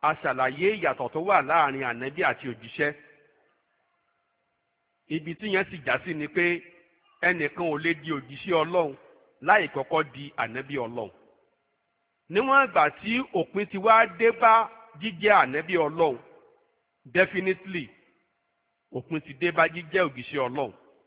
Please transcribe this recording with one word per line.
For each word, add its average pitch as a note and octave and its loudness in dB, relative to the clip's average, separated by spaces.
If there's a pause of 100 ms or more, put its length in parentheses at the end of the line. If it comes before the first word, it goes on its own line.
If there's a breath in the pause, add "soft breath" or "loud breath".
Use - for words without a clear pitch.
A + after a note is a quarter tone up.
a D3+ 2
ṣàlàyé C3+ -2
ìyàtọ̀ D3 -4
tó D#3 -6
wà F3+ 2
láàrin C#3 0
ànábì C3 -6
àti C#3 -2
òjíṣẹ́. A#2 -6 (2250)
Ibi D#3+ -8
tí G#3+ -12
yẹn F#3+ 0
sì F#3 -16
já B2+ -2
sí F3 -8
ni D3 -6
pé F3 0 (760)
ẹnìkan F3 -2
ò D3+ -2
lè D#3+ -2
di D3+ -10
òjíṣẹ́ C#3 -6
Ọlọ́run D#3+ 0 (460)
láì F3+ 4
kọ́kọ́ D3 -2 (100)
di B2+ -14 (100)
ànábì C3 -6
Ọlọ́run. A#2 -6 (1160)
Níwọ̀n C4+ 4
ìgbà F#3 2
tí - -10 (180)
òpin - -2
ti G3+ -8
wá A3 6
dé A3 2
bá A3+ 6 (440)
jíjẹ́ G3+ 2
ànábì D#3+ 4
Ọlọ́run, D#3 0 (880)
definitely, F#3 -2 (1040)
òpin D3+ -8
ti D#3 -18
dé E3 -2
bá D#3+ 2
jíjẹ́ D#3+ -4
òjíṣẹ́ C3+ -6
Ọlọ́run. B2+ -4 (340)